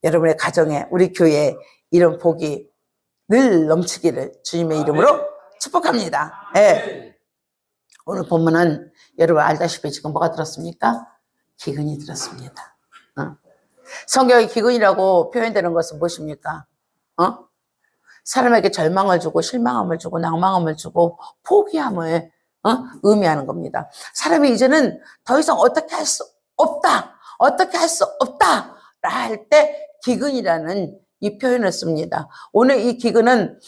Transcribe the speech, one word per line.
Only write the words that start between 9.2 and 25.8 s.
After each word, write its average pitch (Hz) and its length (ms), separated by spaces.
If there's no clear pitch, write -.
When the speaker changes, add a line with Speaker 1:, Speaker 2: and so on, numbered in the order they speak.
Speaker 1:
여러분 165 240
알다시피 151 480
지금 151 220
뭐가 160 180
들었습니까? - 760
기근이 147 420
들었습니다. - 760
어. 147 180
성경의 247 420
기근이라고 190 840
표현되는 208 420
것은 165 260
무엇입니까? 156 680
어? - 200
사람에게 233 480
절망을 180 480
주고 165 220
실망함을 233 560
주고 165 220
낭망함을 165 580
주고 170 400
포기함을, 208 880
어? 208 60
의미하는 185 440
겁니다. 165 420
사람이 302 380
이제는 254 500
더 262 140
이상 311 180
어떻게 285 380